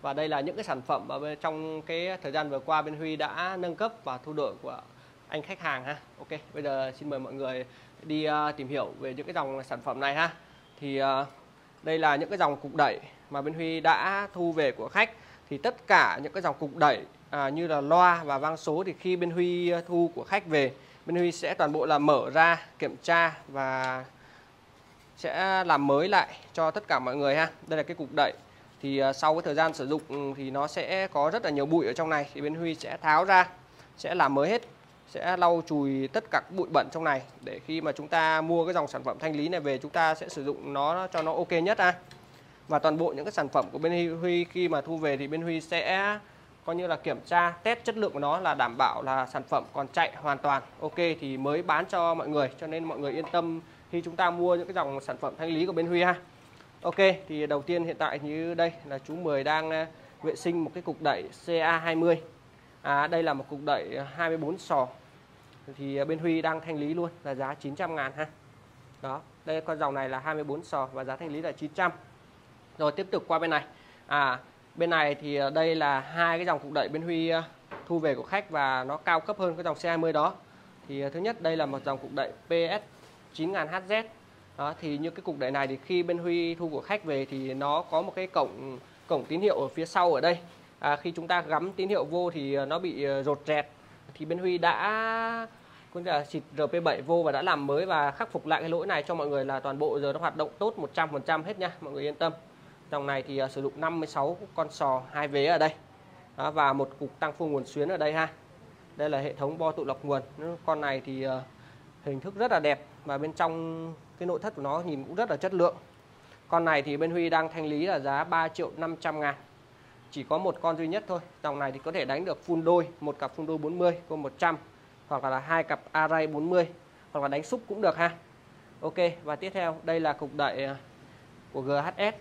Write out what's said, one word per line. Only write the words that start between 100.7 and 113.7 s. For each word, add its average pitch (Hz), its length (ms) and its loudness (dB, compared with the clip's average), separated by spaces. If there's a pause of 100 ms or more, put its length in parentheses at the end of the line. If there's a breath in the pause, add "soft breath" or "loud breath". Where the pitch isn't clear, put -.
một 151 160 -6
trăm 160 180 0
phần 143 100 -4
trăm 156 220 0
hết 185 140 -8
nha, 175 220 -2
mọi 147 120 -12
người 139 100 -6
yên 147 120 -4
tâm. 165 180 0 (580 loud breath)
Dòng 143 160 -4
này 139 160 -2
thì, 135 160 -6
à, 135 100 0
sử 135 140 -8
dụng 139 140 -2
năm 165 240 -2
mươi 156 60 -4
sáu 151 300 -2 (180)
con 156 160 -2
sò 131 320 0 (100)
hai 147 160 -2
vế 143 180 2
ở 165 120 4
đây. 156 160 4 (640 loud breath)
Đó, 143 140 -2
và 147 220 4
một 139 260 0
cục - 220 -8
tăng 151 120 -2
phô 165 140 -6
nguồn 139 200 -2
xuyến 147 220 -2
ở 185 80 -2
đây 151 160 2
ha. 160 160 0 (680)
Đây 151 140 0
là 143 80 0
hệ 139 140 -2
thống 147 260 -4
bo 160 140 0
tụ 160 120 -4
lọc 131 200 -4
nguồn. 139 180 0 (440)
Con 156 140 2
này 139 260 -2
thì, 131 160 -6
à, 131 180 -2 (640 loud breath)
hình 139 160 -6
thức 190 160 -12
rất 233 160 0
là 170 80 4
đẹp 147 260 2 (180)
và 139 140 -4
bên 156 140 -4
trong 165 640 -4 (240)